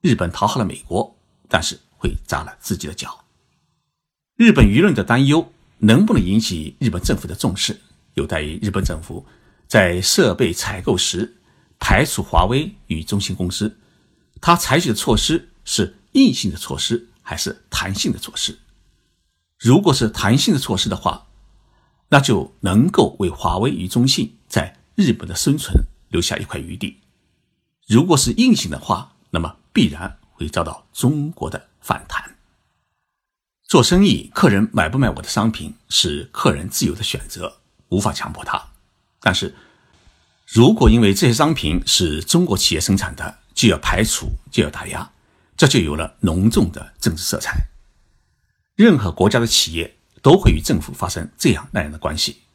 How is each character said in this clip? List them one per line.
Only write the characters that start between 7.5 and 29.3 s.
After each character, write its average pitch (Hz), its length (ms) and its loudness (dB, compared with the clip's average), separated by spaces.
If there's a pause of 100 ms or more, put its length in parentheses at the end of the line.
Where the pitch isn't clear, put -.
视， - 240 -6 (320)
有 71 120 -4
待 80 160 -6
于 80 200 -10
日 107 80 -4
本 95 140 -4
政 80 180 -4
府 - 240 -14 (420)
在 90 320 2
设 101 360 2
备 87 180 0
采 - 260 -8
购 104 160 -2
时 - 420 -4 (420)
排 110 260 2
除 - 160 -6
华 85 240 2
为 143 300 -4 (100)
与 80 180 -8
中 101 160 -4
兴 92 160 -6
公 90 140 -6
司， 104 300 -6 (600)
它 170 160 2
采 156 240 0
取 170 100 -2
的 104 60 -2
措 110 220 0
施 - 320 -4 (140)
是 - 340 -4 (140)
硬 262 200 6
性 95 200 -4
的 80 60 -12
措 - 200 -10
施 - 320 -6 (140)
还 - 120 -10
是 - 360 -8
弹 95 220 -4
性 - 180 -4
的 - 80 -6
措 - 180 -14
施。 - 220 -8 (1000)
如 135 240 4
果 185 100 2
是 120 160 0
弹 104 300 2
性 - 160 2
的 139 60 0
措 - 180 -4
施 - 100 -2
的 92 80 -4
话， - 320 -6 (840)
那 143 100 6
就 107 400 -2
能 104 280 4
够 - 300 2
为 123 100 -2
华 87 300 -2
为 120 140 0
与 90 160 -6
中 120 200 2
兴 - 300 -2 (100)
在 - 300 -6 (160)
日 170 180 2
本 - 160 -4
的 87 60 -10
生 139 240 0
存 - 260 0 (260)
留 85 120 -2
下 85 160 -4
一 - 60 -10
块 - 160 -10
余 69 180 -12
地。 - 220 -10 (880)
如 123 180 4
果 175 100 4
是 131 180 0
硬 240 220 4
性 - 140 -6
的 73 100 -8
话， - 360 -6 (160)